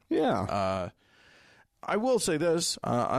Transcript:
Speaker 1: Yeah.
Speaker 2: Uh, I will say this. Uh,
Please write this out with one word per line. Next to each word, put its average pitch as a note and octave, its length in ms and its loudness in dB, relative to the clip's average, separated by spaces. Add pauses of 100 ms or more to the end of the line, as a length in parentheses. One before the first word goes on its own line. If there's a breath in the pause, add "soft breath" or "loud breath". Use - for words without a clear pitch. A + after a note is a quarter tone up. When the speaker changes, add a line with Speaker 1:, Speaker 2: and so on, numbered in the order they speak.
Speaker 1:
Yeah. A#3+ 320 2
Speaker 2:
Uh, F#2+ 480 -2 (920 soft breath)
I F3+ 140 -2
will A#3+ 220 2
say E3 180 0
this. E3+ 480 0
Uh, A#2+ 220 0 (120)